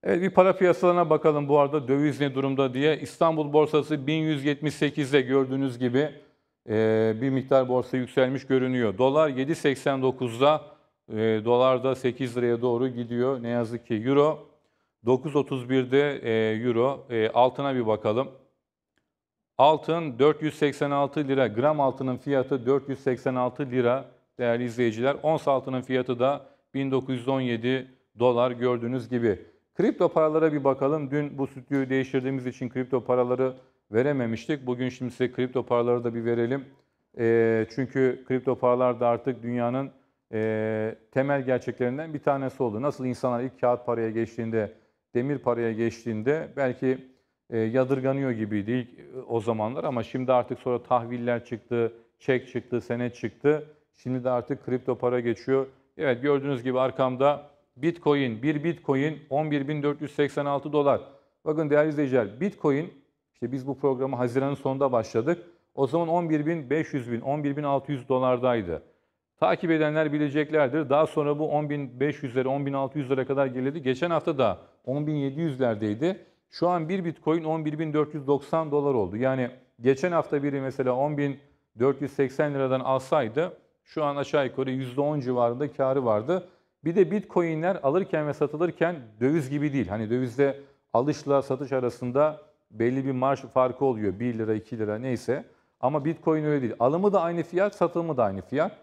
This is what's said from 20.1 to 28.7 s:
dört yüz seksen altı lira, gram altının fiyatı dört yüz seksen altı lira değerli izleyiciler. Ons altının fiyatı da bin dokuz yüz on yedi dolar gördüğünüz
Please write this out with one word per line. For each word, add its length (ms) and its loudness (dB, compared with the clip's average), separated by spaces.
dört 240 4
yüz 120 -4
seksen 360 0
altı 380 -2
lira, 180 2
gram 340 0
altının 360 0
fiyatı 500 -2
dört 220 2
yüz 120 -6
seksen 340 -2
altı 360 -4
lira 340 2
değerli 260 0
izleyiciler. 580 0
Ons 260 0
altının 320 0
fiyatı 380 -2
da 280 0
bin 160 -2
dokuz 280 -2
yüz 100 -6
on 120 0
yedi 460 -2
dolar 320 4
gördüğünüz 580 -2